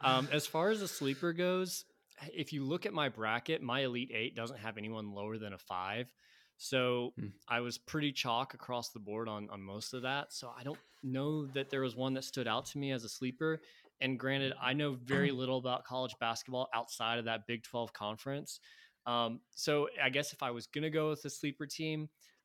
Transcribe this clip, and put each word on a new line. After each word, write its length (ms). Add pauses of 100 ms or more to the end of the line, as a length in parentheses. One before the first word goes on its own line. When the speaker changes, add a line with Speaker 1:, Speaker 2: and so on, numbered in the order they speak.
Speaker 1:
Um, 320
as 140
far 220
as 120
the 80
sleeper 440
goes, 540 (440)
if 220
you 100
look 220
at 80
my 160
bracket, 540
my 220
Elite 280
Eight 240
doesn't 220
have 180
anyone 380
lower 240
than 160
a 40
five. 540 (460)
So 600
Speaker 2:
Hmm. 100 (200)
Speaker 1:
I 120
was 180
pretty 340
chalk 400
across 380
the 80
board 300
on, 200
on 140
most 320
of 80
that. 320
So 200
I 80
don't 160 (240)
know 440
that 240
there 100
was 160
one 180
that 100
stood 220
out 200
to 120
me 140
as 120
a 40
sleeper. 540 (360)
And 200
granted, 420
I 140
know 180
very 380
Speaker 2:
<clears throat> 0
Speaker 1:
little 260
about 280
college 360
basketball 540
outside 440
of 60
that 220
Big 160
twelve 320
conference. 640 (460)
Um, 340 (140)
so 340 (140)
I 80
guess 240
if 80
I 80
was 160
gonna 240
go 200
with 140
a 60
sleeper 360
team, 440 (340)